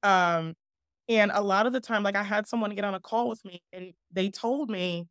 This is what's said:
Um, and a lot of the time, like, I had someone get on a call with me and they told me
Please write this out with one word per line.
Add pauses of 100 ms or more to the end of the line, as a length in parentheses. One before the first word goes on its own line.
Um, (540)
and
a
lot
of
the
time,
like,
I
had
someone
get
on
a
call
with
me (100)
and (180)
they
told
me